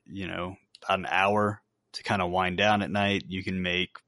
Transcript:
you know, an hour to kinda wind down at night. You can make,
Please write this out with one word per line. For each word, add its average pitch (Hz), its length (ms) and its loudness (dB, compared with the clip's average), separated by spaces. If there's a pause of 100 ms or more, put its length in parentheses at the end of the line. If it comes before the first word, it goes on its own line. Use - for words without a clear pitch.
you 95 220 -10
know, 90 300 -6 (320)
an 95 200 0
hour 104 540 2 (320)
to - 80 -14
kinda 95 240 0
wind 90 320 0
down 101 240 4
at 80 80 -4
night. 101 380 0
You 92 140 -6
can 95 200 -4
make, 90 340 -2 (120)